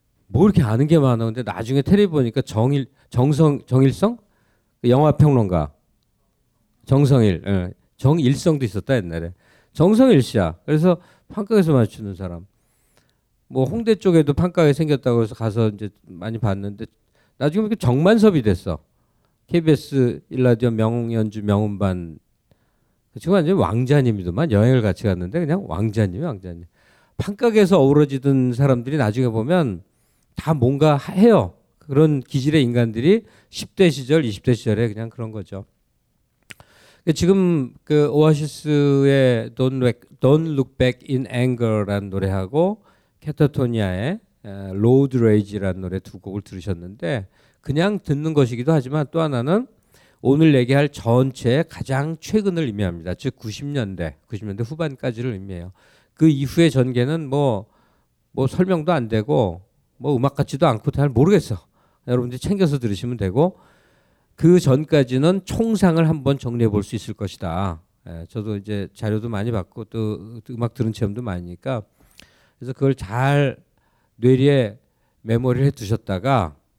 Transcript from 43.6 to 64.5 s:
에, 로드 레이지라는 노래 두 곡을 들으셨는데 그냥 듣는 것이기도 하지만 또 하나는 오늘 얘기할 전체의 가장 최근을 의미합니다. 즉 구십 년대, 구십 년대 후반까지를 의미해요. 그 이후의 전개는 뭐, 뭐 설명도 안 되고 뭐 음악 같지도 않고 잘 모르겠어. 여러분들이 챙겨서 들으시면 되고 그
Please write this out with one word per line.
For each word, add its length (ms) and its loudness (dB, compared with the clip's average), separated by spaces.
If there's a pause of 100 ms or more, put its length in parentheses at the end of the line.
에, 280 -12
로드 440 2
레이지라는 640 0
노래 180 -8
두 200 -16
곡을 220 -10
들으셨는데 840 -8 (320)
그냥 400 -2
듣는 340 -4
것이기도 380 0
하지만 400 -2
또 100 -2
하나는 460 -2 (540)
오늘 340 4
얘기할 340 2
전체의 800 0
가장 500 -6
최근을 460 -2
의미합니다. 500 -6
즉 200 -8
구십 300 -12
년대, 520 -6 (100)
구십 180 -12
년대 180 -8
후반까지를 680 -8
의미해요. 380 -12 (420)
그 140 2
이후의 420 2
전개는 600 0
뭐, 360 -2 (680)
뭐 140 -2
설명도 460 0
안 160 -2
되고 560 -2 (340)
뭐 180 -4
음악 200 -2
같지도 320 -2
않고 240 -2
잘 180 0
모르겠어. 560 2 (420)
여러분들이 320 -2
챙겨서 400 0
들으시면 380 -4
되고 420 0 (760)
그 240 6